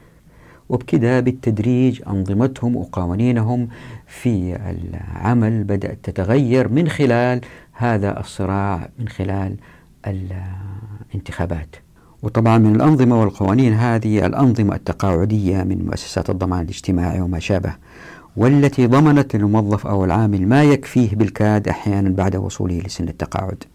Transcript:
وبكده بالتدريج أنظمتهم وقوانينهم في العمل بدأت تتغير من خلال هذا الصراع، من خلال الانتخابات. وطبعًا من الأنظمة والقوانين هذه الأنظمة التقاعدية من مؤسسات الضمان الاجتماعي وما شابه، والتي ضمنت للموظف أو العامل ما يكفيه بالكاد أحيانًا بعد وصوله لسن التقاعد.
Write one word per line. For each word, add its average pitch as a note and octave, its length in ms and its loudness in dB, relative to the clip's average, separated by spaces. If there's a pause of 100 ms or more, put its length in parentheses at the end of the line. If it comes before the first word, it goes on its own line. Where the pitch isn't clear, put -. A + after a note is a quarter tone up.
(680)
وبكده B2+ 500 0
بالتدريج B2 880 0
أنظمتهم G#2+ 680 -2
وقوانينهم A2+ 920 -2 (400)
في F#2 480 -2
العمل G2 1080 -2
بدأت G2 400 -4
تتغير B2 640 0
من D3+ 180 2
خلال B2 540 0 (300)
هذا G#2+ 480 -2
الصراع، G2 720 -4 (100)
من A#2 80 -6
خلال G2 480 -6 (1600)
الانتخابات. F2 640 -6 (480)
وطبعًا A2+ 340 2
من G#2+ 180 6
الأنظمة B2 460 4
والقوانين G#2+ 520 2
هذه A2 520 0
الأنظمة G#2+ 500 2
التقاعدية F#2+ 880 0
من F#2 220 -2
مؤسسات F2 440 -4
الضمان F2+ 320 -2
الاجتماعي F2+ 600 -2
وما F2+ 180 -4
شابه، F2+ 340 -2 (640)
والتي C3+ 500 4
ضمنت C#3+ 480 4
للموظف G#2 520 0
أو G2 180 0
العامل G2 420 0
ما C3+ 160 4
يكفيه C3 520 2
بالكاد G#2+ 520 2
أحيانًا G2 420 0
بعد F#2+ 260 0
وصوله F#2+ 440 -4
لسن - 280 -6
التقاعد. - 560 -6 (120)